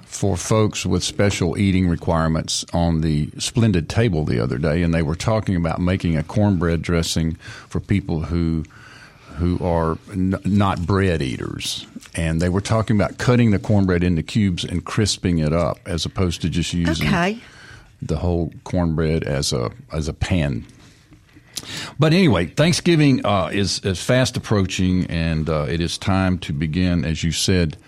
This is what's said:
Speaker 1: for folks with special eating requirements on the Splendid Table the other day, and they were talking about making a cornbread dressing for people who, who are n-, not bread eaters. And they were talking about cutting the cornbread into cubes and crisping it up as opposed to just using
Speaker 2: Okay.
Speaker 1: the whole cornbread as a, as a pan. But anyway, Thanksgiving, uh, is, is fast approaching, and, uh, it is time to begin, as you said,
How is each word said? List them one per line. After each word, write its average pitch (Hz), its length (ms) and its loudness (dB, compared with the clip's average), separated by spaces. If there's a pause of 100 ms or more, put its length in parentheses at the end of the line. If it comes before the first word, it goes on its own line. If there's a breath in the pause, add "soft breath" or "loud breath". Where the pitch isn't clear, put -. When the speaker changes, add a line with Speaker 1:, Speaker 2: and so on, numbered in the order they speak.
Speaker 1:
for 98 300 -2
folks 107 500 0
with 92 180 0
special 101 540 0
eating 92 300 4
requirements 80 840 -2
on 85 280 2
the 76 360 0
Splendid 101 520 0
Table 95 360 0
the 60 140 0
other 62 180 -2
day, 80 260 0
and 85 100 2
they 82 80 2
were 78 140 -2
talking 107 400 -2
about 82 240 -2
making 90 380 0
a 76 60 0
cornbread 87 580 0
dressing 82 540 0 (340 loud breath)
for 92 100 -4
people 85 440 -2
who, 80 420 -2 (720 loud breath)
who 87 280 0
are 82 320 0 (140)
n-, 95 240 -2 (100)
not 98 400 2
bread 95 360 2
eaters. 50 640 -6 (300)
And 82 260 0
they 90 80 2
were 95 120 0
talking 110 340 0
about 98 220 2
cutting 120 340 4
the 95 80 2
cornbread 95 440 2
into 85 200 2
cubes 98 400 0
and 85 200 -4
crisping 95 560 0
it 76 140 0
up 82 320 0
as 87 200 -4
opposed 87 360 -2
to 87 80 0
just 82 240 -2
using 82 340 0
Speaker 2:
Okay. 208 320 0 (600 loud breath)
Speaker 1:
the 80 160 -2
whole 85 340 0 (140)
cornbread 80 580 0
as 69 300 -2
a, 60 180 -2 (220)
as 78 160 -4
a - 40 -4
pan. 69 520 -2 (1300 loud breath)
But 156 140 4
anyway, 123 340 4
Thanksgiving, 151 760 4
uh, 98 280 2
is, 101 320 0
is 95 180 -2
fast 127 340 2
approaching, 92 680 0
and, 82 440 -2
uh, 76 200 0
it 82 120 -2
is 82 160 -2
time 95 420 2
to - 140 -8
begin, 82 520 0
as 80 180 -4
you 82 80 0
said, 87 460 0 (100)